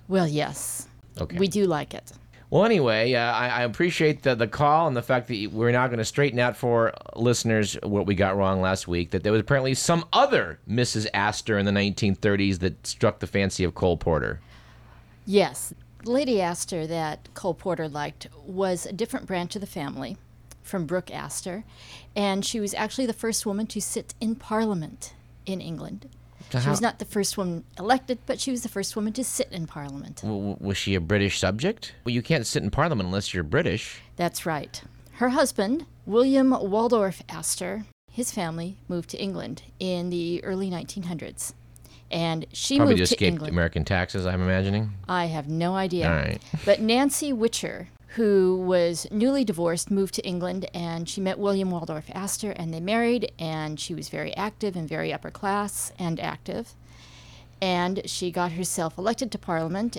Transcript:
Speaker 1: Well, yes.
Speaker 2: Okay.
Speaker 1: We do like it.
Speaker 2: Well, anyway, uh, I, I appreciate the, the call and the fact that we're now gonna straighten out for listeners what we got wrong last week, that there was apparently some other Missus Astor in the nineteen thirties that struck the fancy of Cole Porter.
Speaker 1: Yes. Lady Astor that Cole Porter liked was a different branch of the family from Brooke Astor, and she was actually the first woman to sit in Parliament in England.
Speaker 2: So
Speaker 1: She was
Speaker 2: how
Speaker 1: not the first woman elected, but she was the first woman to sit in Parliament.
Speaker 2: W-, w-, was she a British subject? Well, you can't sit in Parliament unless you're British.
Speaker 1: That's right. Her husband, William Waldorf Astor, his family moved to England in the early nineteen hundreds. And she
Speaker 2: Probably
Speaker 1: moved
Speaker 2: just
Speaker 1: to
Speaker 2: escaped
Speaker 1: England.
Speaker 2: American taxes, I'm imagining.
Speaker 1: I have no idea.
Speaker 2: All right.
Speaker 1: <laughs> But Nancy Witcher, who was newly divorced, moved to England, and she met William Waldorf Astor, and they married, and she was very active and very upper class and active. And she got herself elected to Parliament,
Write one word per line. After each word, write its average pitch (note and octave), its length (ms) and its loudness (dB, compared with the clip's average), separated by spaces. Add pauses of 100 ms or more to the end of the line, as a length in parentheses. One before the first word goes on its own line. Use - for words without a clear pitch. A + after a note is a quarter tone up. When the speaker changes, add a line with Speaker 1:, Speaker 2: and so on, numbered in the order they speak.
Speaker 1:
Well, F#3 180 2
yes. - 600 -4 (320)
Speaker 2:
Okay. E3+ 180 -6
Speaker 1:
We G3 80 4
do G3 200 2
like D#3 280 -2
it. - 160 -14 (400)
Speaker 2:
Well, F3 140 6
anyway, B2+ 500 4
uh, A#2 180 4
I, B2 180 2
I A#2+ 120 0
appreciate D#3 640 2
the, C3 100 6
the A2+ 140 0
call D3+ 400 4
and B2+ 80 0
the A#2 60 -2
fact B2 260 0
that G#2 240 -2
we're A#2 180 4
now B2 160 4
gonna A#2 180 0
straighten B2+ 360 2
out B2 160 2
for A#2 360 2 (220)
listeners A2+ 600 2 (100)
what G2+ 200 2
we G2 120 2
got F#2+ 200 4
wrong F#2+ 240 4
last F#2 280 0
week, F2 240 0
that F#2 100 0
there G#2 80 2
was G#2+ 120 6
apparently C3+ 320 2
some E3+ 380 2
other E3 540 4
Missus A2 480 0
Astor G#2 420 0
in G2 100 2
the G#2 40 2
nineteen G2 460 2
thirties G2 420 4
that F2+ 260 -2
struck - 360 0
the E2+ 80 -6
fancy G2 340 0
of E2+ 140 0
Cole F2 200 2
Porter. C#2+ 440 0 (840)
Speaker 1:
Yes. F#3 480 0 (300)
Lady B3 380 2
Astor F3 480 -2
that D#3+ 460 -6
Cole F3 200 -2
Porter E3 340 -4
liked D3 380 -8 (180)
was F#3 420 -2
a - 60 -10
different A3 340 -6
branch F3 280 -4
of G3+ 60 -6
the G3+ 80 -10
family C#3 480 -8 (460)
from F3+ 240 -4
Brooke F3+ 260 -4
Astor, F3 520 -8 (500)
and G3+ 300 0
she A3+ 160 -4
was G3+ 140 -2
actually G#3+ 300 -2
the A3+ 80 -2
first - 320 -4
woman G#3+ 220 -2
to G#3+ 140 -6
sit - 400 -6
in A3 160 -2
Parliament G#3+ 760 -2 (320)
in F#3+ 160 -6
England. E3 480 -10 (420)
Speaker 2:
So B2 100 0
Speaker 1:
She C3+ 80 2
was D3 100 2
Speaker 2:
how A#3 80 2
Speaker 1:
not - 140 -2
the - 40 -6
first - 320 -2
woman F3 280 -4 (160)
elected, B3 460 0
but B3+ 120 -2
she C4 140 -2
was B3 100 -4
the A#3 60 -6
first - 260 -6
woman G#3+ 200 -2
to B3+ 100 -4
sit - 260 -4
in E3 160 -6
Parliament. C#3 560 -10
Speaker 2:
W-, G2+ 300 -2
w-, - 80 -6
was F#2+ 160 -2
she G2 180 0
a F#2 60 4
British G2 400 2
subject? A2+ 640 -2
Well, A#2+ 100 -2
you B2 80 2
can't D3 240 0
sit B2+ 160 0
in G2 80 0
Parliament C3 380 2
unless G2 260 -2
you're F2 80 0
British. F2 600 -2 (120)
Speaker 1:
That's - 320 -4
right. D#3 340 -6 (340)
Her B3 160 2
husband, C4 540 2 (220)
William C4 440 6
Waldorf G#3+ 800 2
Astor, F#3 560 -4 (240)
his A#3+ 220 -6
family E3+ 460 -4 (100)
moved F3 240 -6
to - 100 -8
England E3+ 440 -6 (160)
in F3+ 300 -2
the F3 340 -2
early F#3+ 260 -4
nineteen F3 320 -8
hundreds. - 520 -8 (540)
And E3 440 -2
she - 240 0
Speaker 2:
Probably C#4+ 160 8
Speaker 1:
moved F2+ 60 8
Speaker 2:
just F2+ 120 4
Speaker 1:
to - 60 4
Speaker 2:
escaped F2+ 160 4
Speaker 1:
England. - 200 -4
Speaker 2:
American E2 320 2
taxes, F#2 420 0
I'm F#2 160 0
imagining. G2 500 2 (160)
Speaker 1:
I F3+ 180 0
have D#3 220 -4
no E3+ 260 0
idea. F3+ 340 0
Speaker 2:
All E2+ 60 4
right. D#2 260 -2 (120)
Speaker 1:
<laughs> - 120 -6
But G3+ 160 6
Nancy C4+ 520 2
Witcher, G#3 560 -2 (280)
who F#3+ 500 4
was F3 440 2
newly B3+ 320 2
divorced, E3+ 480 0
moved G3 220 2
to - 140 -6
England, F3+ 480 -4
and E3+ 340 -6
she G3 140 -6
met F#3+ 160 -2
William G3 320 0
Waldorf E3 420 -6
Astor, G3 380 -6
and E3 240 -6
they E3 60 -8
married, A3+ 580 0
and D#3 420 -6
she - 140 -6
was D3+ 160 -10
very D#3 260 -6
active G3+ 400 -4
and D#3+ 100 -4
very D#3+ 240 -4
upper D3+ 200 -8
class G3+ 680 -4
and E3+ 220 -2
active. - 540 -8 (880)
And F3+ 420 0
she - 260 -4
got F3 220 -2
herself E3+ 460 -4
elected A3 340 -2
to G#3 60 -6
Parliament, F3+ 600 -2